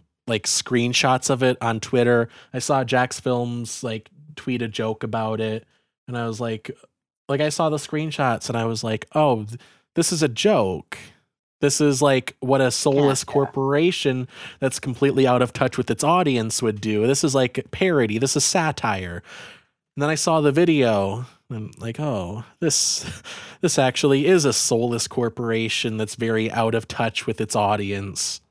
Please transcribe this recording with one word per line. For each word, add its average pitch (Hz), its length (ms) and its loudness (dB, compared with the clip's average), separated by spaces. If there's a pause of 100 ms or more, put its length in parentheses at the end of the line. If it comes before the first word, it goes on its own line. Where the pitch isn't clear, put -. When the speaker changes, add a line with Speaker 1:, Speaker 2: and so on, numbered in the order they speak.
(280)
Speaker 1:
like, 110 160 -2
screenshots 127 840 0
of 127 140 0
it 127 180 4
on 113 180 -2
Twitter. 120 480 2 (260)
I 131 60 -6
saw 135 240 0
Jax 127 360 0
Films, 120 640 -4
like, 110 260 -8 (260)
tweet 123 260 -4
a 117 60 -4
joke 110 360 -4
about 110 360 -2
it. 110 260 -4 (420)
And 120 100 -8
I 117 100 -4
was 113 140 -6
like, 113 300 -6 (580)
like, 139 120 0
I 151 80 2
saw 160 200 0
the 151 80 -2
screenshots 143 720 -2
and 120 80 -2
I 113 80 0
was 113 180 -4
like, 110 300 -4
"Oh, 135 320 4
th-, 113 140 -12 (360)
this 170 160 2
is 165 120 -2
a 147 40 6
joke. 117 720 0 (640)
This 143 180 2
is, 143 220 4
like, 135 380 2
what 135 200 2
a 127 120 4
soulless 139 540 2
Speaker 2:
Yeah, - 40 -16
yeah. - 40 -6
Speaker 1:
corporation 139 920 0 (320)
that's 131 200 -2
completely 135 480 2
out 123 140 4
of 123 120 -2
touch 131 240 -2
with 127 140 0
its 110 120 -4
audience 139 580 2
would 107 200 -2
do. 107 260 0
This 135 160 2
is, 139 120 2
like, 127 360 0
parody. 131 460 2
This 131 180 0
is 139 80 0
satire." 98 800 -2 (720)
And 139 80 -4
then 147 60 2
I 156 60 0
saw 160 260 2
the 147 100 4
video 123 720 2 (240)
and, 110 300 -10
like, 117 200 -10
"Oh, 110 440 -6 (160)
this, - 460 -2 (340)
<laughs> - 220 -20
this 170 160 0
actually 139 480 2
is 175 180 4
a 127 100 4
soulless 120 540 0
corporation 113 880 -2
that's 110 180 -4
very 113 360 0
out 113 240 0
of 113 120 -2
touch - 400 -4
with 117 120 -4
its 110 160 -4
audience." 101 960 -2